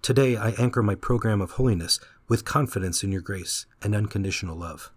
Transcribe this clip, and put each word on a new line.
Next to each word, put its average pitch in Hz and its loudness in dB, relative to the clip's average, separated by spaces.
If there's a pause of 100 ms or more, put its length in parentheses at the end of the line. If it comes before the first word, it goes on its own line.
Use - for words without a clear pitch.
Today 127 4
I 113 0
anchor 123 2
my 104 2
program 110 0
of 87 -4
holiness 101 2 (280)
with - 0
confidence 95 0
in 98 0
your 95 -2
grace - -6 (160)
and 104 2
unconditional 98 -2
love. 82 -12